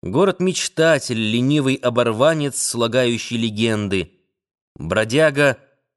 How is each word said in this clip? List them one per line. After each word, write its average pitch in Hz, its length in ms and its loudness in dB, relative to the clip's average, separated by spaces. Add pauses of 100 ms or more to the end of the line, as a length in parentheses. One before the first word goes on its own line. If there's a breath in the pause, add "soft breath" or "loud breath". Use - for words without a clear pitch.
Город-мечтатель, 160 1160 0
ленивый 131 560 0
оборванец, 123 840 0
слагающий 120 800 -2
легенды. 107 720 -2 (640)
Бродяга 123 840 0 (360)